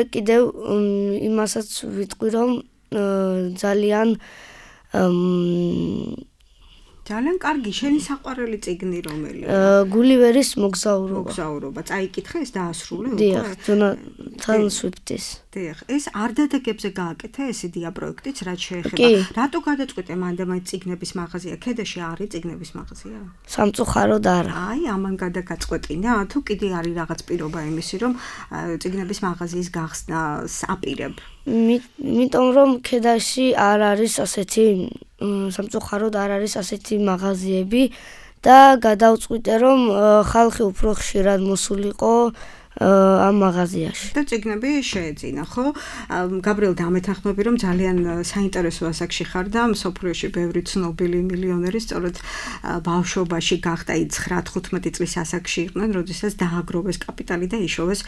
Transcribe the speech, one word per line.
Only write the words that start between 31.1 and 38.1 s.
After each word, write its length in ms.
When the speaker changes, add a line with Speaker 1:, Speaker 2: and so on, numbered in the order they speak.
Speaker 1:
მი-, 420
იმიტომ 540
რომ 280
ქედაში 680
არ 300
არის 320
ასეთი, 480
მ, 340
სამწუხაროდ 640
არ 160
არის 240
ასეთი 420
მაღაზიები 840